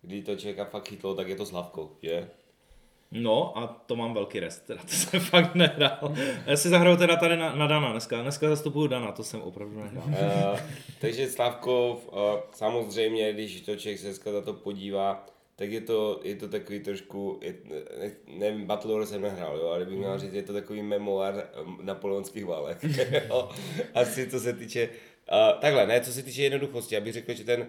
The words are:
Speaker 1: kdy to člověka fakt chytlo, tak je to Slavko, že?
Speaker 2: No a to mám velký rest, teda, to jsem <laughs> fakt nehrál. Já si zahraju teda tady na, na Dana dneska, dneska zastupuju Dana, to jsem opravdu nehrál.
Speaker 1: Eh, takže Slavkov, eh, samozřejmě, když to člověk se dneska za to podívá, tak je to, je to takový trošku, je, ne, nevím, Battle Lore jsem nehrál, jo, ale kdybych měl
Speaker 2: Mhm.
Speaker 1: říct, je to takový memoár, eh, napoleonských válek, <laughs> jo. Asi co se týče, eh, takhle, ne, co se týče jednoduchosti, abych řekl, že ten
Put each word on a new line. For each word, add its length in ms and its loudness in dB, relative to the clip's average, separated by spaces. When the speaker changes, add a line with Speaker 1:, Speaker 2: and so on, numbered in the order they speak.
Speaker 1:
kdy 200 -10
to 140 -4
člověka 300 -6
fakt 240 -10
chytlo, 260 -6
tak 120 -4
je 80 -4
to 100 -6
Slavko, 460 -8
že? 240 -2
Speaker 2:
No 460 2
a 100 -4
to 100 -2
mám 180 -2
velký 260 -2
rest, 280 -8
teda, 140 -10
to 60 -14
jsem 320 0
<laughs> 0 -
fakt 360 6
nehrál. 580 4
Já 120 4
si 120 2
zahraju 280 10
teda 180 6
tady 220 4
na, 180 -2
na 120 2
Dana 240 4
dneska, 300 -4
dneska 280 0
zastupuju 380 2
Dana, 240 -2
to 120 -10
jsem 180 -10
opravdu 420 -10
nehrál. 200 -10
Speaker 1:
Eh, 500 2
takže 280 0
Slavkov, 840 0
eh, 280 2
samozřejmě, 800 0
když 280 -8
to 140 -4
člověk 240 -8
se 60 -12
dneska 260 -6
za 100 -2
to 120 -6
podívá, 720 -2
tak 160 -6
je 100 -4
to, 420 0
je 120 -6
to 120 -10
takový 320 -6
trošku, 640 -8
je, 140 -8
ne, 120 -6
nevím, 380 -2
Battle 280 -2
Lore 120 0
jsem 160 -8
nehrál, 360 -4
jo, 100 -2
ale 140 0
kdybych 180 -6
měl 120 -2
Speaker 2:
Mhm. 80 -2
Speaker 1:
říct, 140 -8
je 100 -4
to 100 -10
takový 280 -6
memoár, 560 0
eh, 220 -10
napoleonských 640 -4
válek, 380 -4
<laughs> 460 0
jo. 200 0
Asi 360 2
co 100 -2
se 140 -2
týče, 360 -2
eh, 300 10
takhle, 260 6
ne, 140 6
co 120 -6
se 100 -6
týče 200 -6
jednoduchosti, 540 0
abych 160 -2
řekl, 200 -6
že 100 -8
ten 260 0